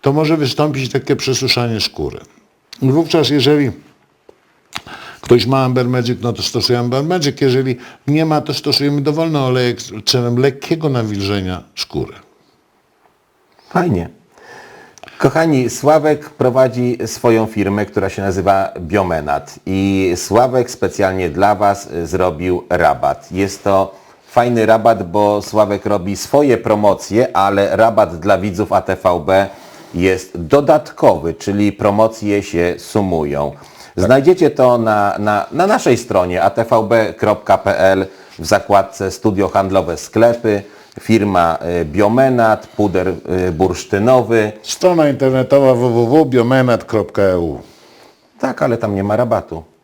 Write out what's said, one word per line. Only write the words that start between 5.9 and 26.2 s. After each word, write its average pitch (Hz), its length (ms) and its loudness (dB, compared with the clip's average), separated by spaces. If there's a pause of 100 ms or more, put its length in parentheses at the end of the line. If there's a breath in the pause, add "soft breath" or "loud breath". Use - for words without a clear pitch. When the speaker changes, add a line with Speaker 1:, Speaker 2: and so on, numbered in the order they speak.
Speaker 1:
no 120 120 -4
to - 100 -8
stosuje 120 360 -2
Amber 123 240 -2
Magic. 156 380 -2
Jeżeli 131 360 0 (300 loud breath)
nie 151 180 2
ma, 151 160 0
to 147 120 -8
stosujemy 143 480 -2
dowolny 151 380 -2
olejek 127 380 0 (280)
celem 120 340 0
lekkiego 143 500 -2
nawilżenia 101 760 -4 (120)
skóry. - 380 -8 (1600)
Speaker 2:
Fajnie. 147 400 -2 (1080 loud breath)
Kochani, 139 520 0
Sławek 151 600 0
prowadzi 123 760 0
swoją 110 400 0
firmę, 101 400 -2
która 98 240 -4
się 101 120 -8
nazywa 95 580 0
Biomenat. 80 840 -4
I 95 500 0
Sławek 123 560 0
specjalnie 95 580 -2
dla 98 260 2
Was, 101 360 -2
y, 82 160 -6
zrobił 87 600 -2
rabat. 71 640 -2
Jest 95 320 -4
to 95 320 0 (320 loud breath)
fajny 120 380 2
rabat, 107 460 2
bo 104 300 2
Sławek 104 440 0
robi 98 320 -4
swoje 139 400 2